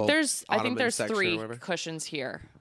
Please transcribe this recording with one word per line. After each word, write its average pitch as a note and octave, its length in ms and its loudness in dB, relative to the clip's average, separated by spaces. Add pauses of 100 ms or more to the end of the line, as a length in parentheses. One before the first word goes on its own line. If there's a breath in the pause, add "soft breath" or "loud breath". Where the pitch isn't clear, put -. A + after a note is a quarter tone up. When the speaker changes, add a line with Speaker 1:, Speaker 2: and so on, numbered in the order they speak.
Speaker 1:
little G#2+ 60 6
Speaker 2:
there's, D4+ 400 2
I - 80 2
think A3 60 4
Speaker 1:
ottoman B3 160 0
Speaker 2:
there's - 180 2
Speaker 1:
section A2+ 180 0
or G#3+ 40 2
Speaker 2:
three F3+ 180 2
Speaker 1:
whatever? A2 220 -6
Speaker 2:
cushions D#3+ 480 -4
here, C3 360 -6 (200)